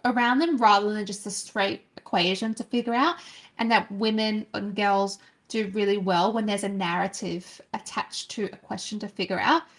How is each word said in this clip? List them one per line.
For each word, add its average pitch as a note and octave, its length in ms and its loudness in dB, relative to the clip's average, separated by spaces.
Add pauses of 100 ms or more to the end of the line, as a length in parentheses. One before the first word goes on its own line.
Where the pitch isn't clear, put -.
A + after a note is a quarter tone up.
around B3 340 2
them E4+ 180 2
rather G#3 360 6
than G#3+ 120 -4
just G3 200 -8
a G#3 60 -6
straight - 500 -4 (160)
equation F#3+ 560 0
to A3+ 100 -8
figure A#3+ 300 -2
out, D4+ 220 2 (420)
and A#3 140 0
that G3+ 200 2
women G#3+ 600 0
and G3+ 220 -6
girls G3+ 420 2 (300)
do A3 220 -2
really G3+ 280 2
well F#3 340 2
when A3+ 140 -2
there's G3+ 180 -2
a G3+ 60 -2
narrative F3+ 920 -4 (140)
attached - 560 -8
to G#3 240 -4
a - 40 -20
question - 420 -8
to G#3 80 -8
figure F#3 320 -4
out. D4 240 2 (140)